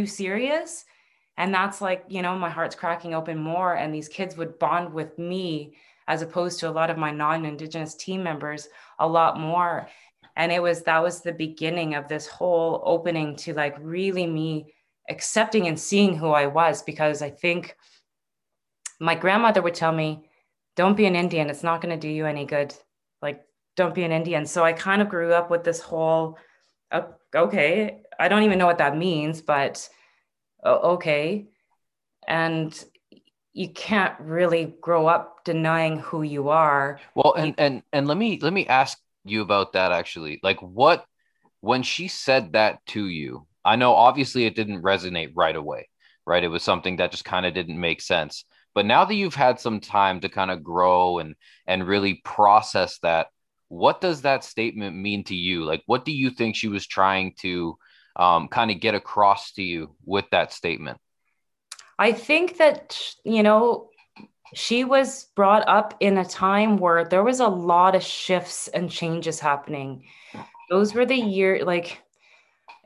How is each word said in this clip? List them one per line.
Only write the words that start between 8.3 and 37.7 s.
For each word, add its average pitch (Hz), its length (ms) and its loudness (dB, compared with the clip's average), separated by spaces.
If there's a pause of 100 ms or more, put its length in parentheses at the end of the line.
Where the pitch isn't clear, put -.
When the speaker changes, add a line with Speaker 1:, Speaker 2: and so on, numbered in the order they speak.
Speaker 1:
a 160 80 2
lot 165 320 2
more. 165 500 -2 (480)
And 170 140 0
it 175 100 0
was, 170 220 0
that 165 200 2
was 175 180 -2
the 170 120 -8 (140)
beginning 160 480 -4
of 143 140 -8
this 151 180 -8
whole 165 580 -2
opening 165 520 -2
to, 160 180 -10
like, 147 260 -4
really 180 460 -4
me 156 480 -6 (360)
accepting 214 580 -2
and 156 100 -4
seeing 202 380 2
who 156 140 -2
I 147 160 4
was, 147 360 0
because 151 400 -2
I 143 80 -6
think 175 460 -4 (1200)
my 165 160 0
grandmother 196 480 4
would 170 120 -2
tell 165 180 0
me, 156 360 -4 (480)
"Don't 190 200 4
be 214 100 4
an 185 100 2
Indian. 165 340 0
It's 143 120 -10
not 165 180 0
gonna 170 160 -4
do 156 120 -8
you 156 180 -4
any 147 180 -4
good. 143 300 -4 (480)
Like, 147 240 -8 (300)
don't 175 180 0
be 180 100 -2
an 165 80 -2
Indian." 160 320 -2
So 165 200 0
I 165 80 6
kind 190 280 0
of 208 80 2
grew 170 240 0
up 170 180 2
with 170 140 0
this 165 160 -2
whole, 160 580 0 (520)
"O-, - 240 -4 (200)
okay, 185 680 2 (160)
I 170 100 4
don't 208 140 4
even 202 160 4
know 180 80 4
what 170 120 4
that 147 200 2
means, 160 420 -2
but - 480 -2 (760)
o-, 160 320 4
okay." 165 540 -2 (800)
And 160 460 -2 (800)
you 180 160 -8
can't 190 500 -2
really 165 600 -2
grow 165 260 2
up 170 380 0
denying 160 560 0
who 156 220 -6
you 143 280 -2
are. 147 500 2 (140)
Speaker 2:
Well, 143 180 6
and, 156 160 0
Speaker 1:
You 147 160 0
Speaker 2:
and, 131 180 0 (100)